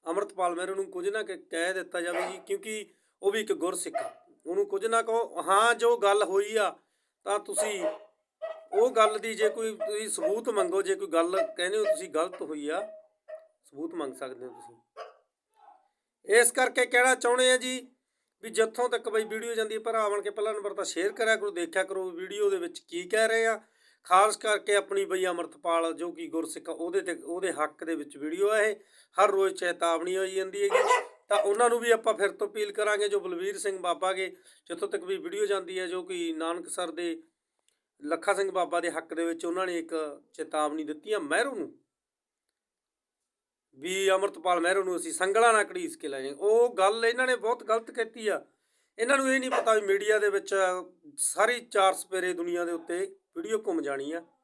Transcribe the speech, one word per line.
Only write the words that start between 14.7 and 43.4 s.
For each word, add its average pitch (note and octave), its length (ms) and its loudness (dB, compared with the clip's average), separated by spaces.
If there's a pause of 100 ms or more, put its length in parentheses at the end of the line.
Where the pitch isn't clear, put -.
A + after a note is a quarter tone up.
ਇਸ A#3 240 6
ਕਰਕੇ B3+ 340 2
ਕਹਿਣਾ B3 280 4
ਚਾਹੁੰਦੇ B3+ 380 2
ਆ B3+ 40 6
ਜੀ B3+ 240 -2 (640)
ਵੀ A3+ 60 -10
ਜਿੱਥੋਂ A3 380 0
ਤੱਕ A#3 200 -2
ਬਈ G#3+ 160 0
ਵੀਡੀਓ A3+ 300 -6
ਜਾਂਦੀ A3 200 -2
ਹੈ, A3 60 -4
ਭਰਾ A3 280 0
ਬਣ G#3 140 0
ਕੇ G#3 80 -4
ਪਹਿਲਾ G#3+ 220 -4
ਨੰਬਰ G3+ 220 -6
ਤਾਂ G3 100 -4
ਸ਼ੇਅਰ F3+ 280 -2
ਕਰਿਆ A3 240 2
ਕਰੋ, G3+ 140 -4
ਦੇਖਿਆ E3+ 340 -2
ਕਰੋ F#3+ 260 -6
ਵੀਡੀਓ F#3+ 400 -2
ਦੇ F#3+ 60 0
ਵਿੱਚ E3+ 240 -8
ਕੀ F3+ 280 -8
ਕਹਿ A3 200 2
ਰਹੇ A3+ 180 2
ਆ। A3 140 0 (460)
ਖਾਸ G#3 300 6
ਕਰਕੇ G#3 400 0
ਆਪਣੀ G3 280 0
ਬਈ F#3 220 0
ਅੰਮ੍ਰਿਤਪਾਲ E3 680 -2
ਜੋ E3 200 -6
ਕਿ D#3+ 160 -12
ਗੁਰਸਿੱਖ E3 400 -6
ਆ, E3 40 -6
ਉਹਦੇ F3 280 -2
ਤੇ, F3 140 -4
ਉਹਦੇ E3+ 380 -4
ਹੱਕ D3 320 -4
ਦੇ E3 100 -2
ਵਿੱਚ D3 220 -10
ਵੀਡੀਓ E3 320 -2
ਆ G#3+ 120 2
ਇਹ। G#3 160 2 (400)
ਹਰ G3+ 140 6
ਰੋਜ਼ F#3+ 240 2
ਚੇਤਾਵਨੀ F3 640 0
ਹੋਈ F#3+ 180 -2
ਜਾਂਦੀ F#3+ 280 -4
ਹੈਗੀ, C4 400 4 (260)
ਤਾਂ G3+ 100 4
ਉਹਨਾਂ G#3 320 4
ਨੂੰ A#3 100 2
ਵੀ A#3 100 2
ਆਪਾਂ A3 240 4
ਫਿਰ G3 180 2
ਤੋਂ G#3 160 -4
ਅਪੀਲ G#3 240 -4
ਕਰਾਂਗੇ G#3 360 0
ਜੋ G3 120 0
ਬਲਵੀਰ F#3 380 -6
ਸਿੰਘ G3 200 -4
ਬਾਬਾ F3 340 0
ਗੇ, F#3+ 160 -4 (420)
ਜਿੱਥੋਂ E3+ 180 -4
ਤੱਕ F#3+ 160 -6
ਵੀ F#3+ 120 -4
ਵੀਡੀਓ F#3 300 -4
ਜਾਂਦੀ F#3 320 -2
ਹੈ, F#3 80 -4
ਜੋ F3+ 160 -6
ਕਿ E3+ 300 -4
ਨਾਨਕਸਰ E3 580 -4
ਦੇ E3 260 -4 (840)
ਲੱਖਾ E3 320 0
ਸਿੰਘ G3 160 0
ਬਾਬਾ F3 300 0
ਦੇ E3 100 -2
ਹੱਕ D#3+ 240 -8
ਦੇ E3 100 -2
ਵਿੱਚ E3+ 220 -4
ਉਹਨਾਂ F#3 200 -2
ਨੇ F3 120 -4
ਇੱਕ E3 160 -8 (380)
ਚੇਤਾਵਨੀ D#3 520 -2
ਦਿੱਤੀ D#3 280 -8
ਆ G#3 60 0
ਮਹਿਰੋ F#3+ 360 0
ਨੂੰ, F3 180 -6 (2000)